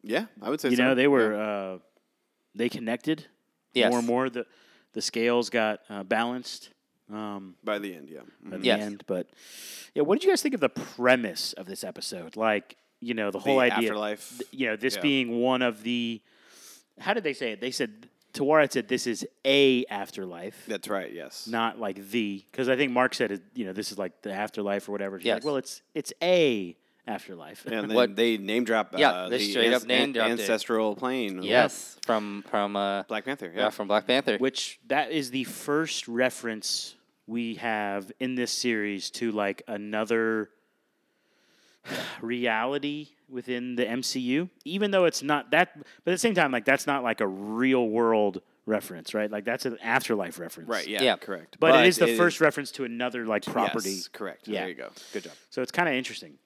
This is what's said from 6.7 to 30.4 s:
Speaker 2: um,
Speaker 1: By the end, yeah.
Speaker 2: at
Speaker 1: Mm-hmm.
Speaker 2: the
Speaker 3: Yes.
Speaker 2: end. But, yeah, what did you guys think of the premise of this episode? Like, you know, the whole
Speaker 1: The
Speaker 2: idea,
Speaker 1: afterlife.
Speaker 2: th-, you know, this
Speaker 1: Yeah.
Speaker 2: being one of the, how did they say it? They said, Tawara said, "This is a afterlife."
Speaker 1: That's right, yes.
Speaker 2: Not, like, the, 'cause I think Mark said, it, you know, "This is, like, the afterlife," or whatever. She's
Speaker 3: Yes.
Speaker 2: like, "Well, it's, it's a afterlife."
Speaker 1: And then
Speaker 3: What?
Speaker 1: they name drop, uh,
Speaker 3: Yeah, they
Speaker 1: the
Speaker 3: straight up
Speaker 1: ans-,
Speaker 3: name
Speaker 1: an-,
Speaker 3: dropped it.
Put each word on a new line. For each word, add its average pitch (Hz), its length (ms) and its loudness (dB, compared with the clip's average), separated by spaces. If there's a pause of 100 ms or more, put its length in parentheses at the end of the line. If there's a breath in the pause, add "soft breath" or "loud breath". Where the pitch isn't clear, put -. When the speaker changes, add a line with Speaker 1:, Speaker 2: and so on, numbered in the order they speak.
Speaker 2:
um, 101 520 -10
Speaker 1:
By 104 160 -2
the 101 160 -8
end, 73 140 -18
yeah. 78 100 -16
Speaker 2:
at 60 60 -20 (180)
Speaker 1:
Mm-hmm. 95 180 -10
Speaker 2:
the - 40 -2
Speaker 3:
Yes. 107 160 4
Speaker 2:
end. 101 260 -8
But, 90 200 -4 (680 loud breath)
yeah, 147 80 2
what 190 160 2
did 370 60 -2
you 392 60 8
guys 349 120 2
think 285 100 0
of 220 80 -2
the 131 80 2
premise 123 840 0
of 92 120 -12
this 95 180 -10
episode? 90 540 -10
Like, 107 400 0 (240)
you 120 140 -4
know, 104 160 -2
the 98 80 -4
whole 135 180 4
Speaker 1:
The 127 140 6
Speaker 2:
idea, 110 180 0
Speaker 1:
afterlife. 107 480 -4
Speaker 2:
th-, 127 140 -8
you 131 160 -2
know, 107 80 0
this 113 200 -2
Speaker 1:
Yeah. 98 60 -6
Speaker 2:
being 131 400 0
one 127 220 2
of 113 200 0
the, 117 380 -2 (760 loud breath)
how 196 160 0
did 220 80 -2
they 147 100 -2
say 123 200 -4
it? 98 80 -10
They 127 100 -4
said, 113 360 -6 (240)
Tawara 147 400 4
said, 117 160 -2
"This 127 200 -2
is 113 180 -4 (180)
a 135 440 6
afterlife." 98 800 -10
Speaker 1:
That's 107 200 -8
right, 95 240 -6
yes. 76 360 -14
Speaker 2:
Not, 113 320 -2
like, 98 320 -8
the, 104 420 -2
'cause 127 160 -2
I 131 60 6
think 135 160 2
Mark 123 240 4
said, 110 160 0
it, 98 100 -6 (140)
you 117 100 -6
know, 95 80 -8
"This 101 180 -6
is, 98 60 -10
like, 92 240 -6
the 101 100 -8
afterlife," 101 560 -4
or 101 40 -8
whatever. 98 280 -6
She's 87 60 -8
Speaker 3:
Yes. 110 120 2
Speaker 2:
like, 117 80 -8
"Well, 147 120 0
it's, - 240 -8 (140)
it's - 260 -8
a 143 560 4 (300)
afterlife." 92 580 -12
Speaker 1:
And 107 240 -4
then 110 60 0
Speaker 3:
What? 117 200 4
Speaker 1:
they 113 220 2
name 104 280 -2
drop, 110 280 0
uh, - 60 -6
Speaker 3:
Yeah, 107 320 4
they 120 80 0
Speaker 1:
the 104 100 0
Speaker 3:
straight 117 200 4
up 123 120 4
Speaker 1:
ans-, 110 60 -12
Speaker 3:
name 127 160 4
Speaker 1:
an-, 143 100 0
Speaker 3:
dropped 113 160 2
it. 117 120 0